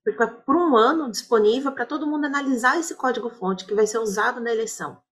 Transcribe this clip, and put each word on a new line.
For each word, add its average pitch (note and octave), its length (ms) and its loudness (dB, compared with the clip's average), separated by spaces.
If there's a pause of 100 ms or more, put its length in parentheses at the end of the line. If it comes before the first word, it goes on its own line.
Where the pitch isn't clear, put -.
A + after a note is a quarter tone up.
fica A3 240 0
por - 280 -2
um E4+ 200 4
ano C#4 340 4
disponível A#3 640 2
pra B3 140 -6
todo D4+ 200 -6
mundo D4 200 -2
analisar C4+ 520 0
esse E4 160 -4
código-fonte G#3+ 720 -4
que - 80 -6
vai G#3 140 4
ser A3+ 100 -4
usado A3+ 440 -2
na A#3 100 -4
eleição. G#3+ 500 -6 (180)